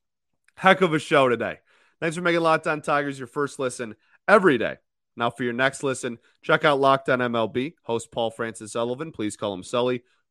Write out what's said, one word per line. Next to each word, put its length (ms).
Heck 260
of 120
a 60
show 280
today. 320
Thanks 160
for 60
making 200
Locked 260
On 140
Tigers 360
your 100
first 320
listen 360
every 300
day. 200
Now 160
for 120
your 100
next 280
listen, 380
check 200
out 160
Locked 300
On 120
M 140
L 120
B. 260
Host 280
Paul 180
Francis 440
Sullivan, 380
please 240
call 180
him 100
Sully, 400